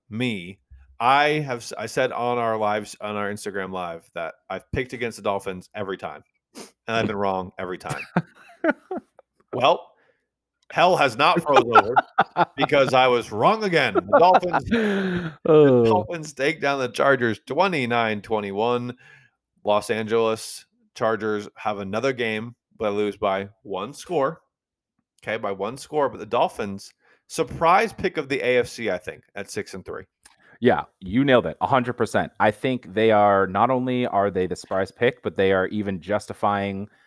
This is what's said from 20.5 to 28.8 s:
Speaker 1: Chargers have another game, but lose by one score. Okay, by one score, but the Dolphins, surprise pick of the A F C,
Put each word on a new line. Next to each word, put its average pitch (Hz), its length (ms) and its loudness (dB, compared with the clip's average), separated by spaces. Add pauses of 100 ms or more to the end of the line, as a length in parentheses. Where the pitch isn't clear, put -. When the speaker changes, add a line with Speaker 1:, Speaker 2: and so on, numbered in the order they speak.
Speaker 1:
Chargers 107 640 -2
have 107 220 -6
another 107 340 -4
game, 117 420 -6 (240)
but 107 140 -2
lose 104 240 -2
by 98 340 -2 (120)
one 101 300 -8
score. 156 480 -4 (800)
Okay, 110 140 -6
by 110 160 -6
one 98 240 -6
score, 143 320 -2
but 110 100 -12
the 101 80 -12
Dolphins, 107 640 -4 (360)
surprise 170 640 0
pick - 240 -4
of 139 120 -4
the 135 120 -2
A 123 180 2
F 120 100 2
C, 110 220 -6